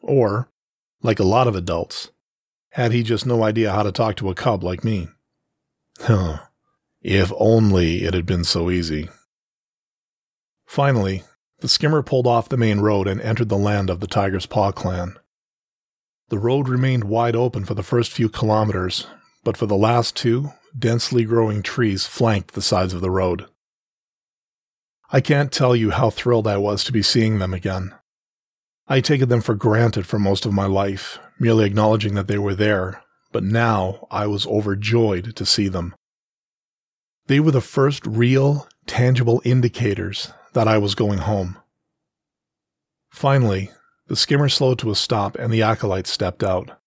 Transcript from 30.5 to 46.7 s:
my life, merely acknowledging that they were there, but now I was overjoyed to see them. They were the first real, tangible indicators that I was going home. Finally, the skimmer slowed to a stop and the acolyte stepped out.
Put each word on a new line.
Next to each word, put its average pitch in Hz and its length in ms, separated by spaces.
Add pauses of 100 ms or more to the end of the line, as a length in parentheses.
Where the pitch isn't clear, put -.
my 98 120
life, 98 540 (200)
merely 113 260
acknowledging 104 500
that 98 120
they 101 120
were 101 160
there, 98 480 (280)
but 107 120
now 101 640
I 104 160
was 101 220
overjoyed 104 880
to 98 100
see 101 220
them. 90 260 (1300)
They 139 120
were 156 120
the 131 100
first 135 460
real, 131 600 (200)
tangible 123 580
indicators 113 880 (200)
that 113 140
I 110 120
was 101 160
going 104 240
home. 95 400 (1500)
Finally, 113 580 (380)
the - 80
skimmer 143 340
slowed 127 300
to 113 100
a 101 60
stop 101 420
and 117 160
the 113 80
acolyte 107 460
stepped - 360
out. 95 440